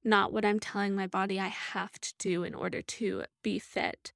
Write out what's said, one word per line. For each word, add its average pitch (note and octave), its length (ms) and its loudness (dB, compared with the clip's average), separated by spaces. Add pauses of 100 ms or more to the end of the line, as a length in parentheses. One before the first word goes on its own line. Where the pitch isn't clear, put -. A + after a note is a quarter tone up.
not G3 300 6
what G#3+ 100 2
I'm G#3 160 6
telling G3+ 360 0
my F#3+ 100 0
body F#3+ 340 0
I F#3+ 100 -2
have - 500 -6
to - 180 -6
do F3 260 0
in - 120 -4
order - 260 -4
to - 440 -2 (180)
be G#3 160 0
fit - 560 -4